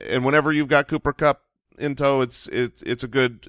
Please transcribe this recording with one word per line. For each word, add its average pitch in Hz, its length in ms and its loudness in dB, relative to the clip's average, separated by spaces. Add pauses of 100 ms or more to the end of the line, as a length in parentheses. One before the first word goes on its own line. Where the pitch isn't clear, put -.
and 123 160 0
whenever 147 280 2
you've 151 160 0
got 143 200 2
Cooper 147 240 -4
Kupp 147 300 0 (360)
in 139 180 -4
tow, 139 260 2
it's, - 260 -6
it's, - 340 -4
it's 120 220 -4
a 120 40 -8
good, 120 400 0